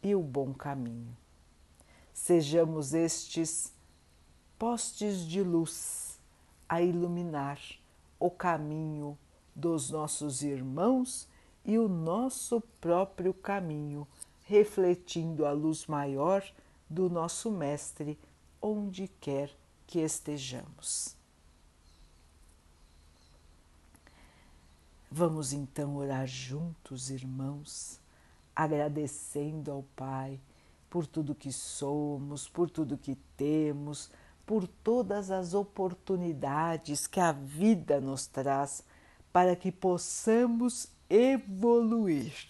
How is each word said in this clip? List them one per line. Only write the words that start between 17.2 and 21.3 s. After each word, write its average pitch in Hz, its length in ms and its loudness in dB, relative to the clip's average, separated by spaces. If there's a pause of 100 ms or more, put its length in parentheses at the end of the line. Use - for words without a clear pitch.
Mestre 147 680 -4 (440)
onde 202 460 -4 (120)
quer 143 320 -4 (340)
que - 140 -2
estejamos. - 1160 -6 (4000)